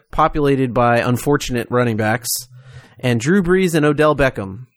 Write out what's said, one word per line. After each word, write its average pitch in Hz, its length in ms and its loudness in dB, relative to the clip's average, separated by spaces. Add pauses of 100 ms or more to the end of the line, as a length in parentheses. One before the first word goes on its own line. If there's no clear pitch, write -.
(120)
populated 139 640 0
by 120 260 2
unfortunate 123 680 -2
running 123 280 0
backs, 113 300 -2 (720)
and 120 200 0
Drew 175 240 2
Brees 180 320 2
and 147 100 4
Odell 151 300 2
Beckham. 123 500 -4 (120)